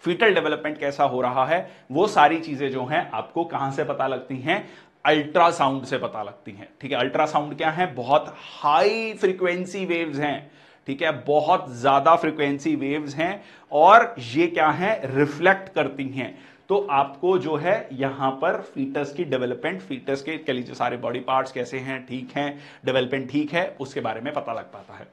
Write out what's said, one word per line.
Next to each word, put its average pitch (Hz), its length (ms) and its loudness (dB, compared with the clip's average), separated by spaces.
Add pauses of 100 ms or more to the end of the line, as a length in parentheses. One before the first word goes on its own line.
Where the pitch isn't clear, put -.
fetal 180 340 4
development 151 440 -2
कैसा 143 260 0
हो 127 160 0
रहा 127 260 0
है, 170 240 -2 (220)
वो 165 140 2
सारी 160 340 6
चीजें 139 300 -4
जो 127 140 -4
हैं 156 260 -2
आपको 110 340 -4
कहां 135 280 -4
से 147 120 -2
पता 135 220 -2
लगती 131 300 -6
हैं? 165 340 -4 (360)
अल्ट्रासाउंड 151 800 4
से 131 140 -2
पता 117 240 -6
लगती 101 300 -14
हैं, 98 160 -18 (120)
ठीक 139 120 -8
है। 127 60 0
अल्ट्रासाउंड 147 580 0
क्या 160 140 0
है? 156 240 -2
बहुत 127 440 0
हाई 214 760 0
frequency 185 720 -2
waves 165 340 -4
हैं, 143 320 -6 (380)
ठीक 139 140 -4
है, 160 80 2 (140)
बहुत 151 420 2 (140)
ज्यादा 139 360 6
frequency 147 600 0
waves 139 380 -4
हैं 180 280 -4 (300)
और 202 460 8
ये 131 280 0
क्या 165 220 2
हैं, 139 480 -2
Reflect 156 580 2
करती 139 340 -2
हैं। 117 300 -8 (300)
तो 202 220 0
आपको 143 480 2
जो 151 180 -2
है 175 360 -2
यहां 135 380 -2
पर 156 260 -2 (180)
फीटस 139 420 -4
की 175 80 -4
development, 131 560 -4
फीटस 135 420 -6
के 156 140 -8
कह 147 160 -6
लीजिए 123 220 -6
सारे 123 220 -4
body 120 240 -6
parts 131 320 -2
कैसे 127 260 -6
हैं, 131 280 -8
ठीक 127 300 -10
हैं, 143 220 -4 (260)
development 131 460 0
ठीक 147 220 -2
है, 175 280 -2
उसके 135 200 -8
बारे 113 200 -4
में 139 140 -8
पता 120 180 -6
लग 110 120 -8
पाता 101 320 -20
है। 107 160 -18